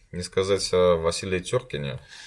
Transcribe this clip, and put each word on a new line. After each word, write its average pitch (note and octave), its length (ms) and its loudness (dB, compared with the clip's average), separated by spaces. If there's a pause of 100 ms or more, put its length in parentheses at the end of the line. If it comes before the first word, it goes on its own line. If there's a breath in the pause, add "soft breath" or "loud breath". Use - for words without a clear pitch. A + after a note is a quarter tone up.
(120)
не F2 100 -8
сказать F#2+ 500 0
о F2+ 240 6
Василии E2+ 440 -2
Теркине. D2 600 -6 (260 loud breath)